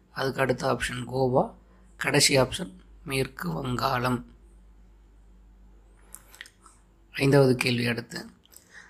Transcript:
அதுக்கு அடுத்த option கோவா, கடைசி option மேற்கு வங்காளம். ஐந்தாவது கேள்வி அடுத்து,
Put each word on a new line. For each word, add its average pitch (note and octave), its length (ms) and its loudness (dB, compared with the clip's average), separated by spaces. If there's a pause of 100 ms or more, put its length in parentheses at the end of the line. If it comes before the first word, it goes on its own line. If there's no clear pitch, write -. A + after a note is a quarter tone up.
(100)
அதுக்கு C3+ 300 -4
அடுத்த C3 320 0
option B2 320 -4 (100)
கோவா, C3 400 2 (420)
கடைசி C#3+ 420 2
option A#2+ 340 0 (320)
மேற்கு - 480 -4
வங்காளம். B2 720 -2 (2750)
ஐந்தாவது C#3 440 4
கேள்வி A#2+ 300 -2
அடுத்து, A#2 400 -6 (640)